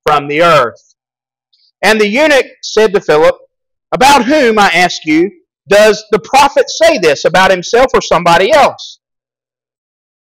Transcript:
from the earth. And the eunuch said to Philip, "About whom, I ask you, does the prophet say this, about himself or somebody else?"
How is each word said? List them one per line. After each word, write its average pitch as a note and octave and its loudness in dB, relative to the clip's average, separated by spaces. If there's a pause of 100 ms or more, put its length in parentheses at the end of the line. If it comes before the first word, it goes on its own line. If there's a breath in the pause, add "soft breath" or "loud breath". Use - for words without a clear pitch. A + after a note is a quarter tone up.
from D3 -2
the D3 -4
earth. D3 -2 (840)
And G#3+ 0
the G#3 0
eunuch C4+ 0 (140)
said G#3+ -2
to G3 -2
Philip, E3 0 (580)
"About C4 2
whom, A#3+ 0
I G3 2
ask F3 -2
you, E3 -2 (360)
does G#3 2
the G#3 -2
prophet - 0
say D#4+ 0
this, D#3 -2
about F#3 0
himself A#3 -2
or G#3 0
somebody F3 0
else?" C4 -2 (1200)